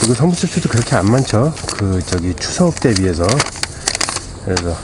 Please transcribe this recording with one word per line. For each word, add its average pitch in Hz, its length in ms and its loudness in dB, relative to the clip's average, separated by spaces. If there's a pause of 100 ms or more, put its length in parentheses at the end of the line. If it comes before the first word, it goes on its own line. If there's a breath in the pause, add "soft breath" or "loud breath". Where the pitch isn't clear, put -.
그리고 123 140 2
선물 170 220 2
세트도 - 320 -2
그렇게 117 280 2
안 98 140 4
많죠. 131 420 2 (240)
그, 95 300 0
저기, 90 300 -2
추석 - 440 0
대비해서. 92 460 2 (1200 loud breath)
그래서 87 400 -2